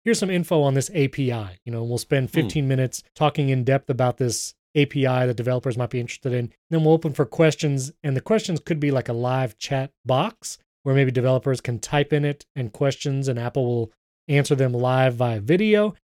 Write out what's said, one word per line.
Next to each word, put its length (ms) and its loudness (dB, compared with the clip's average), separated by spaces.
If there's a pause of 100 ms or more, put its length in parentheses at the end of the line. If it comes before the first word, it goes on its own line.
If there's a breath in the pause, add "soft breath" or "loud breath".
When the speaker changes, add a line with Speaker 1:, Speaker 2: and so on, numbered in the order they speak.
Speaker 1:
"Here's 160 2
some 100 0
info 320 2
on 120 2
this 200 -2
A 140 2
P 240 -4
I." 340 -8
You 60 -10
know, 120 -6
we'll 140 -4
spend 320 -2
Speaker 2:
Hmm. 40 -14
Speaker 1:
fifteen 340 0
minutes 360 -2 (120)
talking 340 2
in 140 2
depth 260 0
about 280 0
this 360 -4 (220)
A 100 4
P 220 0
I 180 2
that 120 0
developers 400 -2
might 120 -2
be 120 -4
interested 320 -6
in. 180 -2 (180)
Then 140 2
we'll 100 6
open 200 2
for 120 0
questions, 680 0 (100)
and 140 -2
the 40 -4
questions 380 -2
could 220 -4
be 100 2
like 160 0
a 60 -4
live 440 -2
chat 340 -4 (140)
box 520 -2 (260)
where 120 2
maybe 160 4
developers 500 0
can 180 -6
type 320 -2
in 140 2
it 200 -6 (100)
and 180 -6
questions, 540 -2
and 120 -2
Apple 260 -2
will 260 -2 (360)
answer 280 2
them 180 2
live 420 2
via 240 0
video. 540 2 (120)